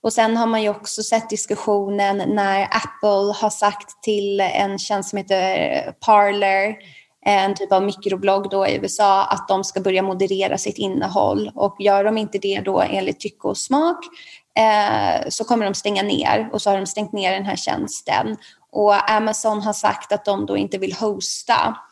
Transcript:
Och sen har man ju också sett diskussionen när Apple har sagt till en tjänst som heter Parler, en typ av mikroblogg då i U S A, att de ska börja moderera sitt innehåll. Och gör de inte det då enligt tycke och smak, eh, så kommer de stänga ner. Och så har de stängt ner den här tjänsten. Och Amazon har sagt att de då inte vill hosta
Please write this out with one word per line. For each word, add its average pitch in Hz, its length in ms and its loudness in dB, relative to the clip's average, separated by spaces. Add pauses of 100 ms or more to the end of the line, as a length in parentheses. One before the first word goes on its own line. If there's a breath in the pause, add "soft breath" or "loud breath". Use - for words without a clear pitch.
Och 220 100 0
sen 226 240 2
har 233 100 2
man 220 160 0
ju 208 60 0
också 208 340 -6
sett 220 280 -2
diskussionen 202 920 -2 (120)
när 196 280 0
Apple 202 760 0
har 214 100 2
sagt - 520 -2
till 202 380 0
en 196 380 0
tjänst 196 320 -4
som 208 60 -6
heter 190 760 0
Parler, 202 840 4 (500 loud breath)
en 196 280 4
typ 196 180 -2
av 190 100 4
mikroblogg 196 680 0
då 196 160 0
i - 80 0
U - 100 -2
S 190 160 -4
A, 196 220 6
att - 260 -2
de 196 160 2
ska - 160 -6
börja 190 220 0
moderera 190 560 0
sitt 208 200 -6
innehåll. 196 760 -2
Och 202 240 -2
gör 202 260 4
de 220 140 2
inte 208 200 -4
det 196 220 -2
då 190 200 0
enligt 190 400 -2
tycke - 280 -8
och 196 100 -4
smak, 320 460 0 (540 loud breath)
eh, 208 680 2
så 214 160 -6
kommer 226 200 2
de 196 100 -2
stänga 196 280 -2
ner. 214 500 0
Och 208 100 -4
så 208 80 0
har 196 60 4
de 196 100 -4
stängt 208 260 -6
ner 190 200 -2
den 196 120 -4
här 196 120 -4
tjänsten. - 800 -4 (360 loud breath)
Och 208 380 4
Amazon 214 520 0
har 208 100 -2
sagt - 400 -2
att 208 120 -2
de 202 220 0
då 196 100 -2
inte 196 220 -2
vill 190 140 -4
hosta 214 840 -2 (160)